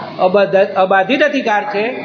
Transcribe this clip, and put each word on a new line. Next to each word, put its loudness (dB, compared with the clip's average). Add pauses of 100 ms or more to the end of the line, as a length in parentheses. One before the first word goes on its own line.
(200)
અબાધ-, 2
અબાધિત 2
અધિકાર -2
છે -4 (180)